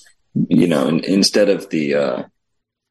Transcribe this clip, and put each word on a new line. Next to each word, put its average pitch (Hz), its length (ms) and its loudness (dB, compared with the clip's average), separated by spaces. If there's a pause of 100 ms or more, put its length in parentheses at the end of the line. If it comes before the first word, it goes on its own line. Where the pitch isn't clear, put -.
(480)
you - 180 4
know, 73 220 0
in-, 80 160 -2
instead 98 440 2
of 95 220 -2
the, 73 240 -2
uh, 69 280 -2 (680)